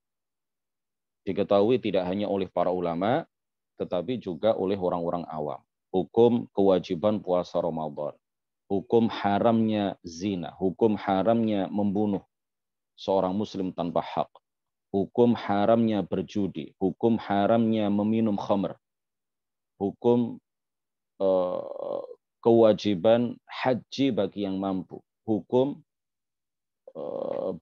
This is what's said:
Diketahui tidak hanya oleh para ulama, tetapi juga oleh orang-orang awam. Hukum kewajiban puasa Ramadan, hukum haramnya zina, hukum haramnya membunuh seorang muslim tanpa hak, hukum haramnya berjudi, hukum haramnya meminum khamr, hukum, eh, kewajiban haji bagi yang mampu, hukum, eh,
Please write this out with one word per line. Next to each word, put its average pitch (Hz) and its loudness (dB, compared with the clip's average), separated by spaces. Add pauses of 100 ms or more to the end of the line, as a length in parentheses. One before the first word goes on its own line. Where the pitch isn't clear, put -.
(1200)
Diketahui 101 2
tidak 95 -2
hanya 95 -2
oleh 95 -4
para 87 0
ulama, 90 -2 (560)
tetapi 95 -6
juga 98 -2
oleh 98 -2
orang-orang 87 -2
awam. 76 -8 (300)
Hukum 117 2
kewajiban 95 0
puasa 87 -2
Ramadan, 78 -6 (480)
hukum 113 2
haramnya 104 0
zina, 87 -2
hukum 98 2
haramnya 101 2
membunuh 101 0 (800)
seorang 95 2
muslim 98 -4
tanpa 85 -2
hak, - -4 (640)
hukum 113 2
haramnya 104 2
berjudi, 92 -6
hukum 104 2
haramnya 110 2
meminum 107 0
khamr, 98 -2 (1040)
hukum, 113 0 (800)
eh, 90 -2 (400)
kewajiban 113 4
haji 131 -2
bagi 98 -4
yang 95 -4
mampu, 95 -6 (240)
hukum, 123 -2 (1120)
eh, - -6